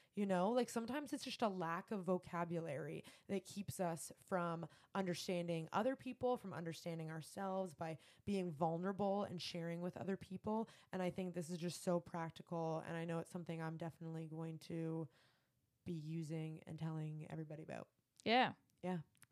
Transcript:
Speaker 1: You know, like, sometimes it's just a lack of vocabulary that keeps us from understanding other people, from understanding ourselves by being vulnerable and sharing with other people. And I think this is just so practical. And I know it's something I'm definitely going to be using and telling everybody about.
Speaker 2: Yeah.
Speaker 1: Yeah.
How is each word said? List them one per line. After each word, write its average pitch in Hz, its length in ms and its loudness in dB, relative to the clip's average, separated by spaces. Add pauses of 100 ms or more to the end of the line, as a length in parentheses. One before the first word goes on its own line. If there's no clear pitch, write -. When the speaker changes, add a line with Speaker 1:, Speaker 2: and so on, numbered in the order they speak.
(160)
Speaker 1:
You 202 100 2
know, 190 240 6
like, 247 200 4
sometimes 247 440 -2
it's - 100 -2
just - 180 -4
a 233 60 6
lack 180 440 0
of 196 120 0
vocabulary 165 1000 0 (260)
that 196 160 0
keeps - 340 -6
us 170 320 0 (160)
from 170 380 0 (280)
understanding 175 760 0
other 254 240 4
people, 247 400 0
from 196 180 -4
understanding 165 560 -4
ourselves 185 640 -2
by 160 240 -4 (280)
being 185 260 2
vulnerable 185 800 2
and 180 120 -6
sharing 170 400 -2
with 180 140 -2
other 190 220 0
people. 214 500 -2 (240)
And 185 100 0
I 180 80 4
think 180 240 -2
this 165 160 -2
is 175 80 -2
just 165 280 -2
so 175 160 6
practical. 165 840 -2
And 165 100 -2
I 165 80 -2
know 165 140 0
it's - 120 -6
something 165 300 -4
I'm 160 160 -2
definitely 160 520 -4
going 160 380 -4
to 165 400 0 (760)
be 175 80 -2
using 160 760 -2
and 160 100 -6
telling 156 520 -2
everybody 156 340 -4
about. 58 240 -6 (380)
Speaker 2:
Yeah. 220 240 6 (340)
Speaker 1:
Yeah. 180 140 2 (340)